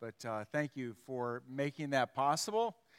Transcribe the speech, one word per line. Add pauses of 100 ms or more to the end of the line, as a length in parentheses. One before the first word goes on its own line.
But,
uh,
thank
you (120)
for
making
that
possible. (240)